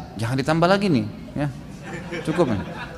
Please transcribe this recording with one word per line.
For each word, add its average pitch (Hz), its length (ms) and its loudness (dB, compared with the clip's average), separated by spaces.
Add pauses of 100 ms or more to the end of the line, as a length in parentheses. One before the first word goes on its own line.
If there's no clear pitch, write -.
(160)
Jangan 113 240 0
ditambah 160 260 4
lagi 196 220 6
nih, 117 180 4 (300)
ya. 143 120 0 (760)
Cukup, 160 240 2
ya. 95 160 0 (340)